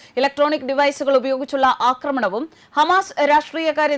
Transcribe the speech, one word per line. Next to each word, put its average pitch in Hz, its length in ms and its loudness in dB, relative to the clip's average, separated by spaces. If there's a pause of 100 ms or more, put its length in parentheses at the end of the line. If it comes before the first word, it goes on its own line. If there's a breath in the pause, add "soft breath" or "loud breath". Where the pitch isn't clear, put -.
(180 loud breath)
ഇലക്ട്രോണിക് 285 520 0
ഡിവൈസുകൾ 277 500 0
ഉപയോഗിച്ചുള്ള 269 480 -2 (220)
ആക്രമണവും 254 540 -4 (340 soft breath)
ഹമാസ് 359 360 2 (180)
രാഷ്ട്രീയകാര്യ 302 680 0